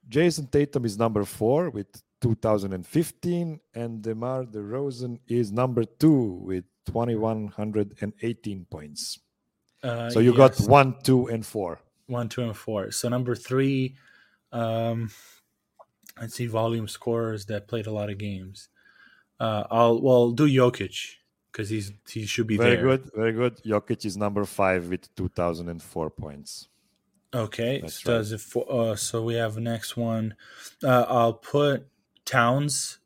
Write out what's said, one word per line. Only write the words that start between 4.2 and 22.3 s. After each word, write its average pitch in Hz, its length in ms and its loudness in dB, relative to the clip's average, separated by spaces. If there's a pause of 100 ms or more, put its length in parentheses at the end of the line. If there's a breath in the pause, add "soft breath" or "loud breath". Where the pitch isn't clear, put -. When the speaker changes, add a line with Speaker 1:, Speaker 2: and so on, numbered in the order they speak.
Speaker 1:
DeRozan 120 840 -8
is 117 240 0
number 120 320 2
two 120 600 4
with 92 200 -4 (220)
twenty-one 110 640 -2
hundred 107 520 -4
and 104 220 -6
eighteen 104 480 -8
points. 73 500 -12 (600)
Speaker 2:
Uh, 117 280 -6
Speaker 1:
So 117 120 2
you 120 120 8
got 131 240 10
Speaker 2:
yes. 107 100 2
Speaker 1:
one, 135 360 8
two, 127 240 4
and 113 180 -4
four. 92 360 -6 (260)
Speaker 2:
One, 120 220 -4
two, 123 140 -6
and 113 120 -6
four. 104 360 -6
So - 180 -4
number 123 240 -2
three, 131 640 -2 (560 soft breath)
um, 113 580 -2 (1080 loud breath)
let's 113 160 -12
see, 123 120 -4
volume 113 420 0
scorers 113 560 -4
that 104 240 -6
played 113 180 -6
a 110 40 -6
lot 104 180 -4
of 98 80 -8
games. 98 500 -10 (720 soft breath)
Uh, 107 320 -2
I'll, 117 300 4
well, 123 300 4
do 139 140 2
Jokic 123 680 0 (380)
'cause 104 160 -8
he's, 104 220 -6 (180)
he 110 160 -8
should 110 220 -2